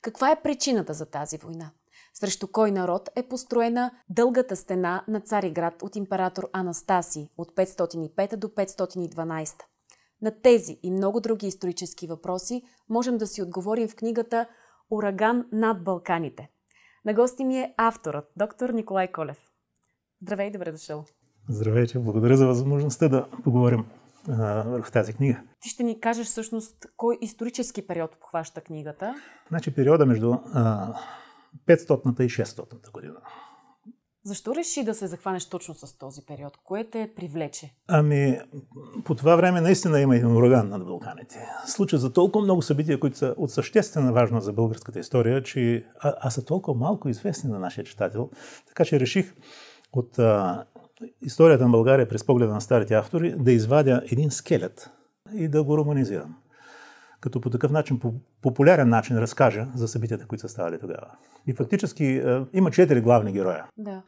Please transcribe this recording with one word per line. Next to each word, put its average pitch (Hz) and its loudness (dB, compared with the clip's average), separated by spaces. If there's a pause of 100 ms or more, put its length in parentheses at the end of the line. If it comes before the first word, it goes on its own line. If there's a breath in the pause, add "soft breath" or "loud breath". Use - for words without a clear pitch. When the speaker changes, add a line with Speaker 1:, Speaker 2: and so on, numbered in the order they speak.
Speaker 1:
Каква 262 0
е 311 2
причината 247 -2
за 151 -10
тази 151 -8
война? 165 -16 (440 soft breath)
Срещу 196 -6
кой 214 2
народ 180 -4
е 247 -6
построена 240 -2 (200 soft breath)
дългата 240 0
стена 180 -4
на 214 -4
Цариград 170 -4
от 196 -12
император 190 -4
Анастасий 175 -4 (100)
от 170 -12
петстотин 180 -2
и 156 -10
пета 202 -4
до 208 -10
петстотин 185 -6
и 170 -6
дванайста? 160 -8 (580 soft breath)
На 220 -6
тези 233 4
и 180 -6
много 196 -2
други 202 -4
исторически 180 -8
въпроси 185 -8 (260 soft breath)
можем 233 -2
да 214 -4
си 202 -8
отговорим 196 -4
в 220 -14
книгата 233 -4 (440 soft breath)
«Ураган 214 -2
над 220 -2
Балканите». 170 -6 (540 soft breath)
На 214 -2
гости 247 2
ми 262 0
е - -6
авторът, 160 0 (120)
доктор 214 -4
Николай 190 -2
Колев. 151 -8 (840)
Здравей, 202 -4
добре 180 -8
дошъл. 151 -12 (460)
Speaker 2:
Здравейте, 113 0
благодаря 113 4
за 135 8
възможността 139 0
да 131 2 (180)
поговорим, 123 2 (440)
а, 110 -2
върху 117 -6
тази 107 0
книга. 135 0 (200)
Speaker 1:
Ти - -14
ще - -8
ни 226 -4
кажеш 233 -4
всъщност 220 -6 (100)
кой 233 -2
исторически 233 -8
период 165 -6
обхваща - -10
книгата. 156 -12 (340 loud breath)
Speaker 2:
Значи 160 -4
периода 147 6
между, 117 2 (220)
а, 110 0 (720 loud breath)
петстотната 135 2
и 120 2
шестстотната - -8
година. - -18 (1120 loud breath)
Speaker 1:
Защо 208 -8
реши 311 -6
да 214 -4
се 202 -6
захванеш 180 -8
точно 170 -12
с - -12
този 139 -16
период? 143 -16
Кое 214 -6
те 220 -8
привлече? 151 -10 (140)
Speaker 2:
Ами, 147 4 (640)
по 160 -2
това 151 6
време 180 4
наистина 170 4
има 135 6
един 117 6
ураган 120 6
над 98 -8
Балканите. - -12 (200)
Случват 175 0
за 127 -2
толкова 190 4
много 185 2
събития, 147 0
които 147 -2
са 131 -2
от 147 -4
съществена 139 0
важност 113 4
за 104 -6
българската 110 -4
история, 123 0
че, 120 -2 (140)
а, 143 -2
а 131 -2
са 120 -6
толкова 160 -2
малко 160 -2
известни 113 -6
на 101 -6
нашия 92 -8
читател, 107 -6 (360 loud breath)
така - 0
че 147 2
реших 185 -2 (580 loud breath)
от, 123 -4
а, 104 2 (580)
историята 151 6
на 120 6
България 120 6
през - -6
погледа 120 4
на 104 -4
старите 110 2
автори 165 0
да 127 6
извадя 131 4 (100)
един 139 2
скелет - -4 (440)
и 165 -4
да 151 2
го 147 2
романизирам. 104 -2 (840 loud breath)
Като 123 -6
по 120 -4
такъв 120 0
начин, 143 0
по 117 -4 (280)
популярен 139 6
начин 113 2
разкажа 113 2
за 117 -4
събитията, 113 -6
които 110 -10
са - -12
ставали 85 -6
тогава. - -12 (360 soft breath)
И 139 -2
фактически, 135 -2
а, 127 0
има 185 4
четири 147 6
главни 110 4
героя. 92 -2 (120)
Speaker 1:
Да. 196 -12